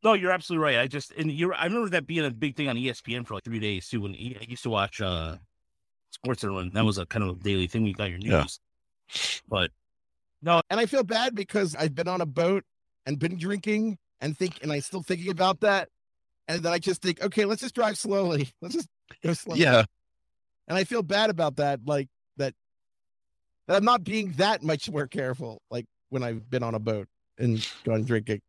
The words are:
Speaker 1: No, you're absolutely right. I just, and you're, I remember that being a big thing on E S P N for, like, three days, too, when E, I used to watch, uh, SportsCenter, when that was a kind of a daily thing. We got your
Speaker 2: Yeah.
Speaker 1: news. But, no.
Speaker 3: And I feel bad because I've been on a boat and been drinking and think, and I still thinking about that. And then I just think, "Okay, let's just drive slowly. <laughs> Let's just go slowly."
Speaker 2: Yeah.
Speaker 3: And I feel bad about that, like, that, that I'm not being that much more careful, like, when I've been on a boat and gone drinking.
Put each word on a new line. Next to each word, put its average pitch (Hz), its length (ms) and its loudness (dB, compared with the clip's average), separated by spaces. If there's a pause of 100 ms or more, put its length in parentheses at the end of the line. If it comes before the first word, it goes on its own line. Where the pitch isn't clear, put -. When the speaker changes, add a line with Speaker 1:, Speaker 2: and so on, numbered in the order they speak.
Speaker 1:
No, 220 100 8
you're 185 180 2
absolutely 170 320 0
right. 135 160 4
I 131 80 2
just, 135 240 -8
and 156 200 -2
you're, 170 220 0
I 156 120 -2
remember 214 240 -2
that 170 180 -2
being 165 180 -2
a 135 60 -2
big 123 240 -4
thing 147 140 -2
on 120 80 0
E 127 120 -2
S 120 120 -8
P 113 140 -6
N 123 100 -6
for, 110 100 -8
like, 95 80 -8
three 113 160 -6
days, 104 300 -4
too, 113 120 -2
when 101 140 -6
E, 120 240 -12
I 110 80 -16
used 120 160 -12
to 131 60 -2
watch, 101 320 0
uh, 82 360 -2 (880)
SportsCenter, 113 300 -2
when 92 160 -4
that 107 140 2
was 104 120 2
a 90 80 -4
kind 107 180 -2
of 90 140 -4
a - 20 -14
daily 92 280 0
thing. 113 160 0
We 104 100 0
got 101 160 -4
your 87 100 -8
Speaker 2:
Yeah. 98 220 4
Speaker 1:
news. - 180 -4 (880)
But, 92 240 0 (720)
no. 165 280 4
Speaker 3:
And 202 100 0
I 233 60 2
feel 269 180 0
bad 226 320 0
because 196 400 -2
I've 151 200 -2
been 170 120 -4
on 180 140 -2
a 170 40 0
boat 170 380 0 (420)
and 147 120 -4
been 170 200 -2
drinking 208 600 -2 (240)
and 143 160 -4
think, 185 240 -4
and 151 100 -4
I 143 80 -2
still 185 220 -8
thinking 175 300 -4
about 185 300 2
that. 196 280 2 (580)
And 165 160 -4
then 170 100 2
I 170 60 2
just 180 220 -2
think, 180 200 -2
"Okay, 202 240 2
let's 208 160 0
just 254 140 -8
drive 214 220 2
slowly. 175 580 0
<laughs> - 60 -18
Let's 175 140 -8
just 165 120 -2 (360)
go 170 100 2
slowly." - 280 0
Speaker 2:
Yeah. 123 240 8 (800)
Speaker 3:
And 170 100 -2
I 190 60 2
feel 226 200 0
bad 202 260 4
about 160 280 2
that, 143 280 2
like, 143 240 0 (280)
that, 135 160 -2 (1120)
that 175 100 4
I'm 196 80 4
not 240 180 6
being 202 300 -2
that 190 300 2
much 160 260 0
more 147 180 -2
careful, 127 540 -6 (100)
like, 117 140 -4 (240)
when 131 140 -4
I've 113 260 -6
been 127 140 0
on 113 120 -2
a 110 40 0
boat 107 280 -4 (300)
and 113 280 2 (180)
gone 110 200 2
drinking. 113 460 0